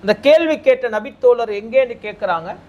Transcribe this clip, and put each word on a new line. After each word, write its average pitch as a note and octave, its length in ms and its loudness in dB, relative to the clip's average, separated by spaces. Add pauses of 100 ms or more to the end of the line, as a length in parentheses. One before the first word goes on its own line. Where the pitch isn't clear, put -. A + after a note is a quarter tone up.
அந்த G3 140 0
கேள்வி D#4 460 2
கேட்ட B3+ 280 0
நபித்தோழர் A3+ 720 0
எங்கேன்னு A#3+ 440 -2
கேட்குறாங்க. F#3 520 -6 (120)